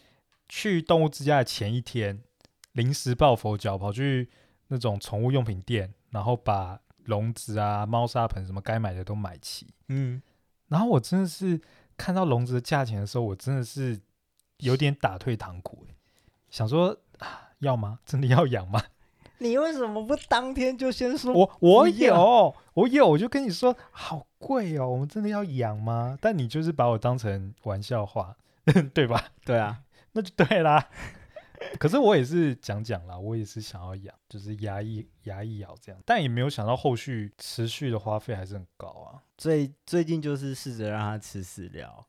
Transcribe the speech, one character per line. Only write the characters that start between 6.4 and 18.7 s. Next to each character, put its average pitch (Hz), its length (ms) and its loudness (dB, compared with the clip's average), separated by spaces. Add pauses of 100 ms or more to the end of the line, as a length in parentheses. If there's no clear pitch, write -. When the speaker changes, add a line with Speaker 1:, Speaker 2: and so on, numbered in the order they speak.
Speaker 1:
笼 110 280 -2
子 107 260 -8
啊、 104 280 -2
猫 117 200 0
砂 117 200 -2
盆 98 180 -4
什 92 80 -10
么 98 80 -6
该 110 160 -4
买 107 160 -2
的 92 120 -8
都 107 100 -6
买 98 240 -8
齐。 - 340 -16 (140)
Speaker 2:
嗯。 131 340 -4 (460)
Speaker 1:
然 151 140 0
后 233 80 0
我 165 120 4
真 185 220 0
的 190 40 0
是 175 320 -2 (380)
看 - 160 -6
到 185 120 0
笼 123 200 2
子 123 100 -4
的 123 60 0
价 139 240 0
钱 110 160 -4
的 101 60 -4
时 - 100 -6
候， 120 60 0
我 101 140 -4
真 135 180 -4
的 131 100 -2
是 123 340 -6 (600)
有 131 180 2
点 143 160 2
打 98 240 -4
退 117 200 -4
堂 90 260 -12
鼓 - 240 -16
欸。 - 80 -20 (560)
想 110 180 -4
说， 170 280 2 (220)
啊， - 400 -16
要 135 180 0
吗？ 107 280 -6
真 139 160 -2
的 139 60 0
要 131 200 6
养 104 220 -4
吗？ 104 140 0 (560)